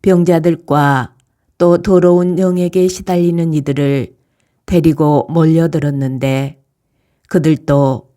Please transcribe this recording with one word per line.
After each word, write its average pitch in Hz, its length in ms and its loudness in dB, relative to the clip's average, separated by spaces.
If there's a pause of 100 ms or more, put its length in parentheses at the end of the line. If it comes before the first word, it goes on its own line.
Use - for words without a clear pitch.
병자들과 160 1120 0 (420)
또 175 240 2
더러운 180 560 2
영에게 180 500 0
시달리는 175 640 -2
이들을 143 640 -2 (520)
데리고 151 640 2
몰려들었는데 143 1300 -2 (680)
그들도 143 880 0